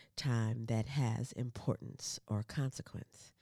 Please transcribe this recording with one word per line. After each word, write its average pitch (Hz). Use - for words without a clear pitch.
time 117
that 110
has 127
importance -
or 107
consequence. -